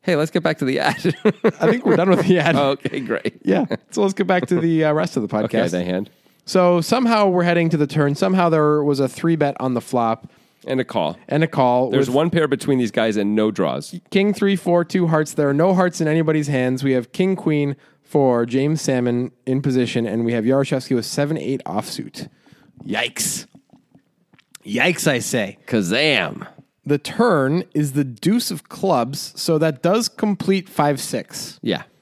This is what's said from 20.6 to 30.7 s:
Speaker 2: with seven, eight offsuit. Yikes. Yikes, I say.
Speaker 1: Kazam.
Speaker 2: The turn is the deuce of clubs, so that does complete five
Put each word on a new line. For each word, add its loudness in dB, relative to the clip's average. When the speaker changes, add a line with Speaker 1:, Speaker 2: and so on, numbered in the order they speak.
Speaker 2:
with -2
seven, -2
eight -6
offsuit. -8
Yikes. -6
Yikes, -2
I 2
say. -4
Speaker 1:
Kazam. 0
Speaker 2:
The 0
turn 0
is 0
the 0
deuce -2
of -10
clubs, -2
so 0
that 0
does 2
complete -2
five 0